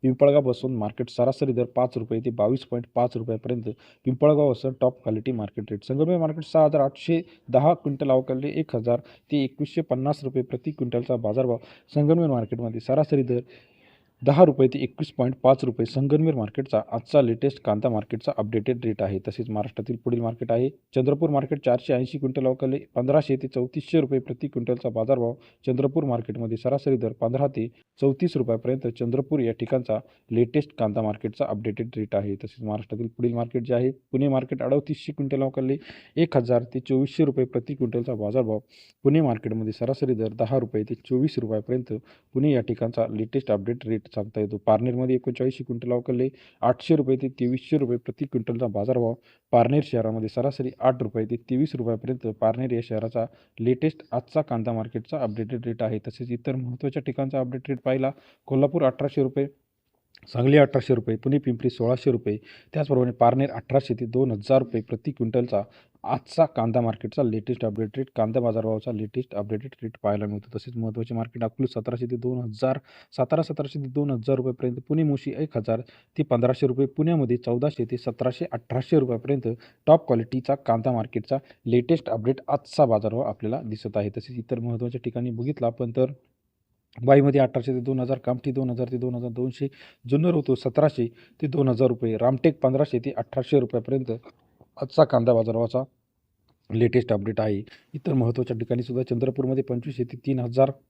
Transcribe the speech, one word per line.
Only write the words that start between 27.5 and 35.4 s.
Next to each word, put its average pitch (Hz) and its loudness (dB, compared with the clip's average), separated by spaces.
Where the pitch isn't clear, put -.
चौतीस 139 2
रुपयापर्यंत 123 -2
चंद्रपूर 131 -2
या 117 0
ठिकाणचा 117 -2
लेटेस्ट 120 2
कांदा 110 0
मार्केटचा 107 -4
अपडेटेड 110 -6
रेट 107 -4
आहे. 101 -2
तसेच 110 -14
महाराष्ट्रातील 107 -6
पुढील 120 -2
मार्केट 117 -4
जे 127 -2
आहे 127 2
पुणे 135 -2
मार्केट, 131 -2
अडतीसशे 143 -2
क्विंटल 135 -2